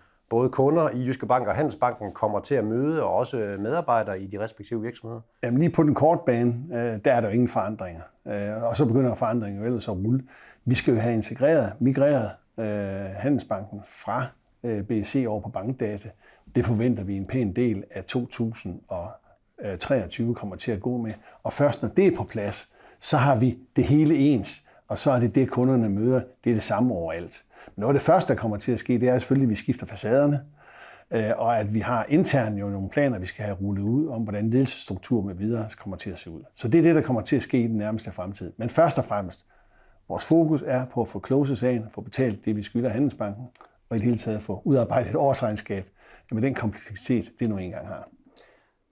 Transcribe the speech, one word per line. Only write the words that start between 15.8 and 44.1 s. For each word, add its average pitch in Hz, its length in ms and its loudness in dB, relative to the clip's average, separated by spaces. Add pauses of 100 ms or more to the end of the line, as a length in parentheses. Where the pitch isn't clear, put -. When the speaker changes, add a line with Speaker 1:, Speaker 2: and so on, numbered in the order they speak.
Speaker 2:
Det 120 100 4
forventer 113 400 0
vi 98 120 -4
en 98 100 -4
pæn 120 260 -2
del 113 380 0
af 95 140 -10
to 123 220 -4
tusind 110 640 -6
og 90 200 -8 (720)
treogtyve 117 540 -2
kommer 98 220 -10
til 120 160 -6
at 101 80 -4
gå 123 160 -4
med. 113 160 -6 (300)
Og - 100 -6
først 143 300 2
når 110 60 -2
det 190 180 4
er 170 100 4
på 110 80 -4
plads, - 480 -6 (280)
så - 160 0
har 135 200 6
vi 120 220 2 (180)
det 127 80 6
hele 151 320 6
ens, 135 460 2 (260)
og 104 100 -4
så - 120 2
er 123 100 4
det 117 140 2
det, 131 160 4
kunderne 123 380 4
møder. 113 320 2 (240)
Det 120 60 2
er 120 40 4
det 110 80 0
samme 113 320 2
overalt. 82 500 -6 (220)
Men - 140 -14
noget 123 140 2
af - 0 -
det 135 80 2
første, 160 320 4
der 107 60 -6
kommer 110 160 -2
til 113 160 -2
at 113 80 0
ske, 123 200 0
det 127 80 4
er 123 100 4
selvfølgelig, 135 280 2
at 117 40 4
vi 107 40 4
skifter 107 320 -4
facaderne, 131 540 2 (720)
øh, 113 120 0 (140)
og 117 220 2
at 104 160 -2
vi 110 60 2
har 117 280 -2
internt 131 520 2
jo 101 80 -4
nogle 98 200 -4
planer, 135 300 0
vi 90 80 -8
skal - 180 -10
have 101 120 -4
rullet 98 260 -4
ud 127 260 0
om, 117 140 -4
hvordan 104 280 -2
ledelsesstruktur 123 720 0
med 98 120 -6
videre 113 300 -2 (140)
kommer 95 180 -10
til - 140 -10
at 82 80 -12
se - 120 -14
ud. 80 120 -14 (120)
Så - 140 -6
det 156 100 6
er 165 40 8
det, 165 120 8
der 156 80 4
kommer 120 200 0
til 139 140 0
at 120 60 2
ske - 180 0
i 117 60 2
den 113 120 0
nærmeste 107 340 -4
fremtid. 95 440 -10
Men 113 120 -6
først 160 300 4
og 127 60 0
fremmest, 101 400 -6 (640)
vores - 160 -6
fokus 160 420 4
er 127 200 0
på - 140 -6
at 113 80 -2
få - 180 -10
closet 135 320 2
sagen, 120 360 0
få 107 60 -10
betalt 107 440 -2
det, 110 120 0
vi 104 60 -4
skylder 120 260 -2
Handelsbanken, 113 560 -2 (460)
og 117 60 -2
i - 20 2
det 104 60 -2
hele 120 140 2